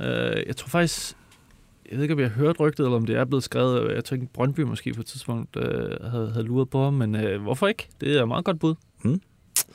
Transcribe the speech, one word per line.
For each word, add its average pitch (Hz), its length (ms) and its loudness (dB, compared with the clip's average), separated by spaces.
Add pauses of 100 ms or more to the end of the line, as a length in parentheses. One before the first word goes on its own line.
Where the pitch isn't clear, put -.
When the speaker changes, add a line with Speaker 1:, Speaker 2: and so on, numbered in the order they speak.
Speaker 1:
Øh, 117 460 -2
jeg 127 80 -6
tror - 140 -12
faktisk, - 440 0 (800)
jeg 117 60 -6
ved 139 60 0
ikke, 151 100 0
om 147 60 0
jeg 127 100 2
har 107 60 -4
hørt 131 240 2
rygtet, 151 260 2
eller 123 120 4
om 113 80 2
det 113 100 0
er 123 100 2
blevet 127 180 0
skrevet. 123 520 2
Jeg 117 100 -2
tænker, 127 280 -4
Brøndby 135 260 2
måske 120 340 -2
på 117 80 -8
et - 60 -10
tidspunkt, 117 500 -8
øh, 120 60 -2 (480)
havde, 113 220 -2
havde 113 120 -2
luret 127 240 0
på 135 140 0
ham, 139 100 2
men, 113 220 2
øh, 101 260 0
hvorfor 123 260 0
ikke? - 200 -4 (140)
Det 143 160 2
er 135 40 4
et 117 60 2
meget 127 180 -2
godt 175 140 0
bud. 160 160 2 (260)
Speaker 2:
Hmm. 147 200 2 (540)